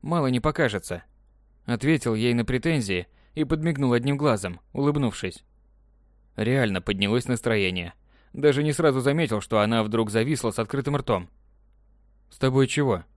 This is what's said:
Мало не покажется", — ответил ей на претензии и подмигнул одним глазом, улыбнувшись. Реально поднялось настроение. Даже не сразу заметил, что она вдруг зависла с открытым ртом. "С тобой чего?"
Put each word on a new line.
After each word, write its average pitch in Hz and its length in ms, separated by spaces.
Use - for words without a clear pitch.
Мало 156 280
не 127 100
покажется", — 110 640
ответил 123 480
ей 117 180
на 117 120
претензии 117 640
и 156 80
подмигнул 151 500
одним 127 240
глазом, 107 440
улыбнувшись. 139 720
Реально 110 440
поднялось 101 460
настроение. 98 680
Даже 143 300
не 151 100
сразу 139 280
заметил, 127 400
что 110 180
она 110 240
вдруг 107 280
зависла 113 420
с - 80
открытым 139 360
ртом. 101 320
"С - 80
тобой 131 300
чего?" 123 340